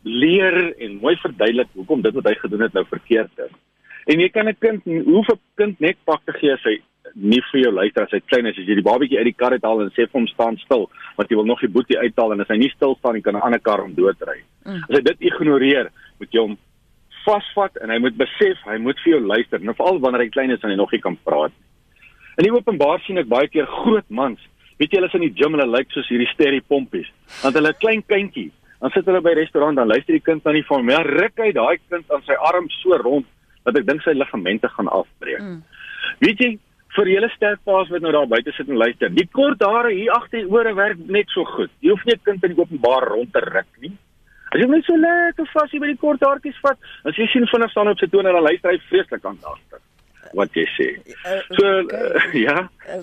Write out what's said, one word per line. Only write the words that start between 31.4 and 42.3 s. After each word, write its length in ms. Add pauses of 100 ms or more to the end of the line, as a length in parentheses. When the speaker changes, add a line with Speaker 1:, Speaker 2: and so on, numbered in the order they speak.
Speaker 1:
daai 260 (120)
kind 220
aan 120
sy 100
arm 360
so 280
rond, 280 (400)
dat 120
ek 80
dink 180
sy 100
ligamente 560
gaan 180
afbreek. 540
Speaker 2:
Mm. 220 (580)
Speaker 1:
Weet 180
jy, 200 (360)
vir 100
julle 300
sterkpaas 540
wat 120
nou 100
daar 160
buite 260
sit 160
en 80
luister, 320
die 220
kort 300
hare 320
hier 180
agter 280
die 120
ore 220
werk 240 (100)
net 220
so 160
goed. 240 (120)
Jy 100
hoef 140
nie 100
'n 80
kind 200